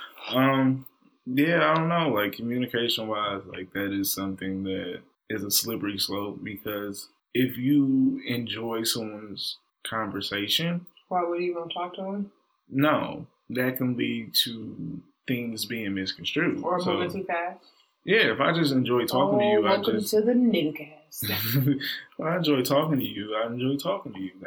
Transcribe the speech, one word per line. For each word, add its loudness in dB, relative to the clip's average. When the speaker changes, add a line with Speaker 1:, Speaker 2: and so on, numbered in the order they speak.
Speaker 1:
Um, 4
yeah, 4
I 6
don't 2
know. 4
Like, 2
communication-wise, -2
like, -12
that -2
is 0
something -4
that -6
is -4
a -6
slippery -2
slope, -6
because -8
if 0
you 4
enjoy -4
someone's -6
conversation -2
Speaker 2:
Why 0
would -2
you 0
even -6
talk -6
to -8
them? -6
Speaker 1:
No, 0
that 0
can 0
lead -4
to -8
things -4
being -4
misconstrued. -2
Speaker 2:
Or 0
Speaker 1:
So, 0
Speaker 2:
moving -2
too -10
fast. -6
Speaker 1:
yeah, 4
if 0
I 4
just 2
enjoy 4
talking 4
to 4
Speaker 2:
Oh, 4
Speaker 1:
you, 6
I 4
Speaker 2:
welcome 2
Speaker 1:
just -2
Speaker 2:
to 6
the 4
nigga 4
cast. -12
Speaker 1:
<laughs> 0
If -6
I 0
enjoy 4
talking 2
to -2
you, -6
I 0
enjoy 0
talking -4
to -10
you. -6